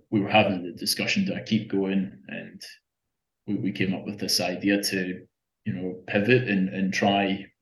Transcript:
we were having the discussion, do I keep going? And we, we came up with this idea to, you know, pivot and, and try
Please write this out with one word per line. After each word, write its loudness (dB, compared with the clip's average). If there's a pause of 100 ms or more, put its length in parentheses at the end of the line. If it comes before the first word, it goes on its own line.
we 2
were 0
having 4
the -8
discussion, -2
do -2
I -8
keep -2
going? 0 (160)
And -14 (840)
we, 0
we -2
came 0
up -8
with -8
this 0
idea 2
to, -4 (380)
you -2
know, -6 (100)
pivot 4
and, 2
and -2
try 2 (160)